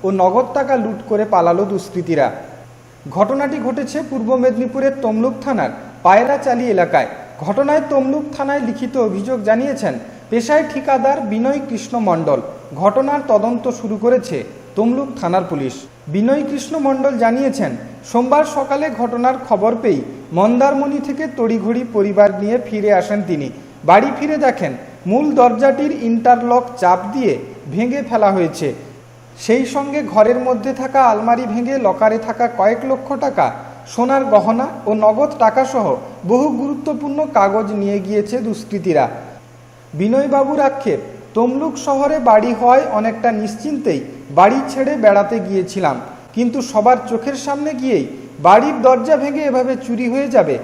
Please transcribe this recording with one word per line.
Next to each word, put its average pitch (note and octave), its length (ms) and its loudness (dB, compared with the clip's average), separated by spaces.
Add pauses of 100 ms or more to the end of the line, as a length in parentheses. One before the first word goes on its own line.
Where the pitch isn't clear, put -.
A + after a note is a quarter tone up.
ও F#3+ 60 0
নগদ G3 440 2
টাকা C4+ 220 0
লুট A3 200 -2 (120)
করে G#3+ 160 0
পালালো F3+ 400 2
দুষ্কৃতীরা। E3+ 640 -2 (800)
ঘটনাটি C4+ 480 0
ঘটেছে C4 520 -4
পূর্ব B3+ 260 -2
মেদিনীপুরের B3+ 560 0 (100)
তমলুক A3+ 400 0
থানার G3+ 280 -2 (320)
পায়রাচালি B3 640 4
এলাকায়। F3 420 2 (340)
ঘটনায় C#4 400 0 (100)
তমলুক C#4 340 0 (120)
থানায় C#4 240 -2
লিখিত A#3+ 360 -6
অভিযোগ G#3+ 460 -2
জানিয়েছেন A3 560 0 (320)
পেশায় D4 340 2 (100)
ঠিকাদার C4+ 460 0
বিনয় A#3+ 480 -2
কৃষ্ণ A#3+ 300 -6
মণ্ডল। E3 420 2 (340)
ঘটনার B3+ 540 0
তদন্ত A#3 420 0
শুরু G#3+ 260 -6
করেছে G3+ 480 0 (320)
তমলুক B3 320 0 (120)
থানার F3+ 300 0
পুলিশ। C3+ 220 -4 (340)
বিনয় A#3 440 0
কৃষ্ণ D4 280 -6
মণ্ডল C4+ 400 0
জানিয়েছেন, A#3 580 0 (360)
সোমবার C4 320 2
সকালে C#4+ 460 -4
ঘটনার A#3+ 440 -2 (140)
খবর A3 340 2
পেয়ে F3+ 180 2 (320)
মন্দারমণি C4+ 680 2
থেকে C#4 280 -6 (100)
তড়িঘড়ি A3+ 560 0
পরিবার G3+ 500 2
নিয়ে A3 160 0 (120)
ফিরে G#3 220 0
আসেন G#3 300 0
তিনি। D3+ 280 -4 (340)
বাড়ি G#3+ 260 6 (100)
ফিরে D4 160 -2
দেখেন A#3 360 0 (340)
মূল C4 280 2
দরজাটির C4+ 580 4 (100)
ইন্টারলক A#3+ 600 2 (140)
চাপ F#3 200 4 (140)
দিয়ে A3+ 260 0 (340)
ভেঙে B3 300 -2
ফেলা G#3+ 280 2
হয়েছে, D#3+ 440 -2 (640)
সেই B3 280 0
সঙ্গে C#4+ 360 -4
ঘরের G#3+ 360 4
মধ্যে B3+ 340 -2
থাকা C4 320 2
আলমারি A3+ 380 2
ভেঙে A#3+ 360 -2
লকারে A3 400 2
থাকা A3+ 300 -2
কয়েক A3+ 360 2
লক্ষ C4 280 -4
টাকা, G#3+ 400 -2 (340)
সোনার C4 380 0
গহনা A3 420 2 (200)
ও G#3 80 0
নগদ A3 440 2
টাকাসহ A#3 580 2 (300)
বহু B3+ 220 4
গুরুত্বপূর্ণ C#4+ 840 -4
কাগজ G3+ 380 2
নিয়ে G3+ 260 -2
গিয়েছে G#3 400 -2
দুষ্কৃতীরা। F3+ 720 -2 (840)
বিনয়বাবুর C4+ 640 0
আক্ষেপ, C4+ 400 0 (340)
তমলুক B3+ 440 0
শহরে C#4+ 400 0
বাড়ি A#3 360 4
হওয়ায় B3 320 4
অনেকটা A3 460 0
নিশ্চিন্তেই G#3+ 720 -4 (260)
বাড়ি G3+ 380 4
ছেড়ে C4+ 280 -2
বেড়াতে G#3 440 4
গিয়েছিলাম, F3+ 600 -2 (340)
কিন্তু A#3+ 280 0
সবার A3+ 340 4 (120)
চোখের A#3 260 -4
সামনে D4 400 -4
গিয়েই B3 320 0 (320)
বাড়ির A#3 440 4
দরজা B3+ 340 4
ভেঙে C#4+ 260 -2
এভাবে B3+ 340 0
চুরি A#3+ 320 -4
হয়ে C4+ 200 -2
যাবে D#3+ 360 2